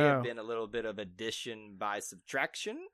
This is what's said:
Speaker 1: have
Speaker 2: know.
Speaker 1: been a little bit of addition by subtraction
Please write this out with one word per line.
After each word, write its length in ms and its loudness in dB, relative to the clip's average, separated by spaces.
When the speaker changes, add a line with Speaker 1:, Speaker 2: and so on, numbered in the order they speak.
Speaker 1:
have 160 8
Speaker 2:
know. 60 2
Speaker 1:
been 160 -4
a 40 -6
little 240 -2
bit 160 -2
of 160 -2
addition 800 -6
by 220 0
subtraction 800 -4